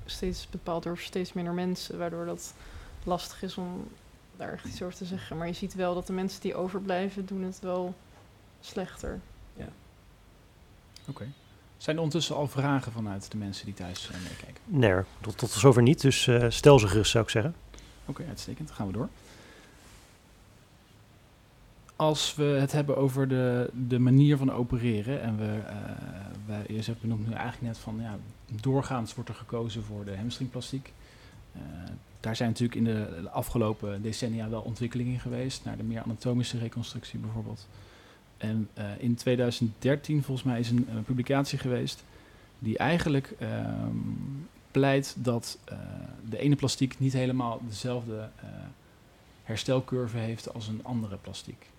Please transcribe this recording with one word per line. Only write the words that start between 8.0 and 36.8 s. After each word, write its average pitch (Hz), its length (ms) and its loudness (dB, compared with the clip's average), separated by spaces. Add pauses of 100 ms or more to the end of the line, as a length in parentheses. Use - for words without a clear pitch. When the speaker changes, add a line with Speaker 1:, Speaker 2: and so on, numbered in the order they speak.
Speaker 1:
slechter. - 600 -8 (340)
Speaker 2:
Ja. - 160 -12 (1400)
Speaker 3:
Oké. 123 200 -10 (500)
Zijn - 180 -2
er 165 60 -2
ondertussen 156 340 0
al 143 120 0
vragen 135 440 0
vanuit 104 400 -6
de 110 60 -4
mensen 101 280 -6
die 101 80 -8
thuis, 92 360 -10
eh, 90 140 -8
meekijken? - 420 -12
Speaker 4:
Nee 135 260 6
hoor, 92 140 4 (160)
tot, - 160 -6
tot 120 120 -2
zover 120 320 8
niet. 120 200 8
Dus, - 260 4
eh, 120 220 6
stel 139 300 12
ze 110 80 6
gerust, 98 240 4
zou 110 120 6
ik - 60 -2
zeggen. 120 260 2 (500)
Speaker 3:
Oké, 143 220 -8
uitstekend. 131 400 -10
Dan - 100 -16
gaan 104 100 -2
we 92 60 -2
door. 110 160 -2 (2750)
Als 156 400 2
we 147 80 2
het 139 280 4
hebben 143 260 2
over 135 300 4
de, 123 420 2 (180)
de 123 120 4
manier 135 380 10
van 135 140 2
opereren 120 680 2
en 113 160 0
we, 107 280 0
eh, - 100 -8 (680)
we, 104 280 -6
je 107 80 -2
zegt, 117 200 -4
benoemt 113 260 -2
nu 117 60 -2
eigenlijk 120 280 -6
net 117 160 -4
van, 110 240 -8
ja, 110 160 -8 (440)
doorgaans 131 540 0
wordt 120 140 -8
er 113 60 -8
gekozen 113 480 -6
voor 104 220 -8
de 101 120 -6
hamstringplastiek. 123 760 -6 (600)
Eh, 85 80 -14 (580)
daar 110 160 -2
zijn 120 140 2
natuurlijk 117 280 0
in 117 60 4
de, 107 380 0
de 98 80 -8
afgelopen 107 720 0
decennia 110 480 -4
wel 113 120 -4
ontwikkelingen 120 520 -2
in 123 60 -2
geweest, 123 440 -4
naar 110 140 -6
de 107 60 -6
meer 113 180 -4
anatomische 120 560 0
reconstructie 117 600 -6